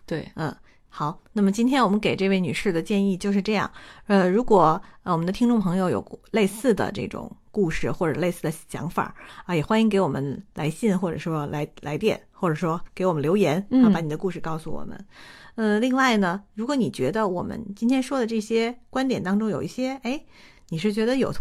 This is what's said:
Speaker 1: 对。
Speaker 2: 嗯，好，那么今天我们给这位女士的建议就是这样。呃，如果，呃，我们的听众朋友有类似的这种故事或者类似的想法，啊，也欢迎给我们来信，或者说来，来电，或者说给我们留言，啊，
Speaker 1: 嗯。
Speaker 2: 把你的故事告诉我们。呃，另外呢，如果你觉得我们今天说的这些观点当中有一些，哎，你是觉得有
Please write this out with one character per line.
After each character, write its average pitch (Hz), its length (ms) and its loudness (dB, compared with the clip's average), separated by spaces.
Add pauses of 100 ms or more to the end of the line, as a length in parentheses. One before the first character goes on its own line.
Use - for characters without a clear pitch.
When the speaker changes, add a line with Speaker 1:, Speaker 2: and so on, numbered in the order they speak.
Speaker 1:
对。 160 300 -6
Speaker 2:
嗯， 156 180 -6 (360)
好， 151 280 -6 (140)
那 214 100 0
么 196 100 6
今 233 140 0
天 262 160 4
我 214 80 4
们 202 80 2
给 196 180 0
这 190 120 0
位 190 120 2
女 175 140 -2
士 - 200 0
的 165 80 0
建 196 220 0
议 196 120 2
就 202 160 -2
是 196 100 2
这 214 120 -2
样。 190 180 -2 (360)
呃， 190 220 4
如 214 140 2
果， 180 360 6 (240)
呃， 180 100 -2
我 165 40 2
们 170 80 -2
的 185 60 0
听 233 160 2
众 240 120 4
朋 185 180 0
友 185 120 0
有 107 160 -2 (260)
类 220 140 4
似 208 280 0
的 143 180 -2
这 - 160 -6
种 - 240 -12 (180)
故 180 220 0
事 - 180 -2
或 160 220 0
者 - 80 -4
类 180 100 0
似 - 140 -6
的 156 80 -2 (160)
想 - 220 -8
法， - 260 -4 (300)
啊， 180 100 -2
也 151 80 2
欢 220 160 2
迎 226 80 4
给 196 140 2
我 180 60 2
们 139 360 -6 (100)
来 151 160 -4
信， 185 300 0
或 180 100 -2
者 160 80 -6
说 156 300 -4
来， 147 180 -4 (140)
来 147 180 -6
电， 208 240 0 (120)
或 180 160 -2
者 156 40 0
说 165 260 -2 (140)
给 185 120 -4
我 180 80 2
们 151 80 -2
留 165 160 2
言， 165 200 4
啊， 196 120 -4
Speaker 1:
嗯。 240 240 6
Speaker 2:
把 170 80 2
你 156 80 -4
的 151 80 -4
故 196 120 -4
事 170 120 -8
告 160 160 -4
诉 156 120 -10
我 - 140 -4
们。 - 220 -12 (500)
呃， 214 240 2
另 254 160 2
外 254 220 4
呢， 190 260 0 (120)
如 214 100 -6
果 285 100 -2
你 190 160 0
觉 127 200 -2
得 220 160 0
我 175 140 -2
们 - 320 -10
今 226 140 -2
天 262 160 2
说 269 160 -2
的 220 80 0
这 226 120 -2
些 226 380 -2 (120)
观 262 180 -2
点 208 160 -2
当 196 160 0
中 220 100 0
有 147 140 -2
一 - 40 -6
些， 262 360 -6
哎， 262 180 -6 (480)
你 160 80 -4
是 202 140 0
觉 220 140 0
得 247 120 2
有 233 240 2